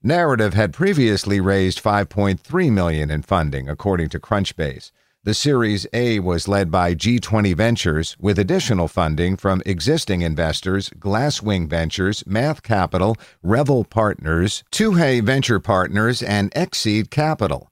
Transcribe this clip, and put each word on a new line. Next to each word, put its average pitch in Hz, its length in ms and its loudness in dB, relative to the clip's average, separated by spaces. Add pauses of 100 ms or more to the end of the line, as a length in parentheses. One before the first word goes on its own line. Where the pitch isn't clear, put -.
Narrative 127 520 2
had 104 180 2
previously 117 640 2
raised 95 400 2
five 101 300 0
point 98 320 -2
three 175 280 0
million 82 440 0
in 76 100 -2
funding, 69 460 -2
according 82 400 -2
to 82 100 -8
Crunchbase. 80 720 -4 (340)
The 107 100 0
Series 113 580 0
A 117 280 0
was 87 260 -2
led 98 240 0
by 90 240 2
G 117 240 0
twenty 104 340 0
Ventures, 85 680 0
with 95 180 2
additional 101 480 0
funding 87 500 0
from 95 300 0
existing 98 540 -2
investors 85 680 -2 (120)
Glasswing 104 680 -2
Ventures, 85 600 -2
Math 120 340 -2
Capital, 95 540 0 (260)
Revel 123 400 2
Partners, 90 880 0
Tuhei 170 500 2
Venture 123 380 2
Partners, 104 640 0
and 101 320 -2
Exceed 110 560 -2
Capital. 127 600 -2